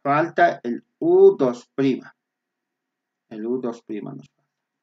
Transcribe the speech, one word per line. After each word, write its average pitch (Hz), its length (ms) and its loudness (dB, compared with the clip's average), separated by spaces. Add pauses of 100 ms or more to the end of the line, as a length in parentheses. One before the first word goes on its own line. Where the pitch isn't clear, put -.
Falta 330 600 0
el 180 200 -8 (160)
U 185 380 6
dos 123 380 -4
prima. 135 420 -4 (1120)
El 110 180 -12
U 127 140 -4
dos 120 220 -10
prima 107 320 -12
nos - 160 -20
falta. - 200 -20 (320)